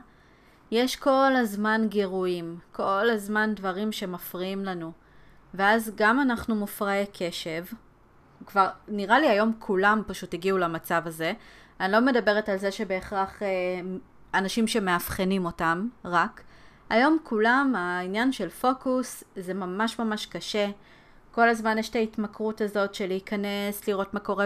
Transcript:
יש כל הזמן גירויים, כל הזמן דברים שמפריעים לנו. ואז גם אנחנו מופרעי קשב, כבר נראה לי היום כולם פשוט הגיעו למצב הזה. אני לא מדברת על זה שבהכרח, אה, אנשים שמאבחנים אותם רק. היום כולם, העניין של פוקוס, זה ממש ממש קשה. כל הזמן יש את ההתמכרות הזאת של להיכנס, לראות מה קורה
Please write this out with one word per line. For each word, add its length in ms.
יש 240
כל 400
הזמן 540
גירויים, 680
כל 380
הזמן 460
דברים 360
שמפריעים 760
לנו. 260
ואז 420
גם 240
אנחנו 360
מופרעי 580
קשב, 520
כבר 220
נראה 320
לי 80
היום 320
כולם 480
פשוט 260
הגיעו 240
למצב 480
הזה. 280
אני 120
לא 80
מדברת 500
על 80
זה 140
שבהכרח, 720
אה, 40
אנשים 340
שמאבחנים 800
אותם 420
רק. 360
היום 340
כולם, 540
העניין 540
של 180
פוקוס, 760
זה 180
ממש 460
ממש 260
קשה. 440
כל 180
הזמן 280
יש 120
את 60
ההתמכרות 680
הזאת 320
של 140
להיכנס, 800
לראות 260
מה 60
קורה 260